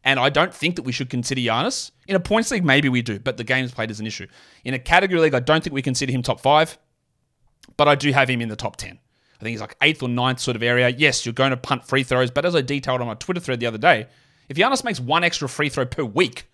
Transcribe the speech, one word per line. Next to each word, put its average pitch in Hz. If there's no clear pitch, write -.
And 135
I 135
don't 143
think 165
that 160
we 127
should 127
consider 127
Giannis. 120
In 196
a 180
points 214
league, 190
maybe 139
we 123
do, 104
but 123
the 120
games 127
played 113
is 107
an 110
issue. 107
In 123
a 127
category 180
league, 147
I 123
don't 156
think 151
we 131
consider 131
him 127
top 123
five, 151
but 147
I 143
do 139
have 131
him 120
in 113
the 107
top 104
ten. 90
I -
think 113
he's, 110
like, -
eighth 151
or 127
ninth 123
sort 123
of 110
area. 123
Yes, 131
you're 120
going 135
to 123
punt 123
free 135
throws, 127
but 143
as 170
I 143
detailed 131
on 120
my 110
Twitter 175
thread 127
the 120
other 110
day, 117
if 143
Giannis 254
makes 202
one 147
extra 160
free 147
throw 131
per 139
week 127